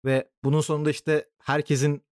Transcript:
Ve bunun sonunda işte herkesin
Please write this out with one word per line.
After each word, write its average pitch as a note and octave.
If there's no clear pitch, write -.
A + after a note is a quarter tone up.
Ve C3+
bunun D3
sonunda D3+
işte D3+
herkesin C#3+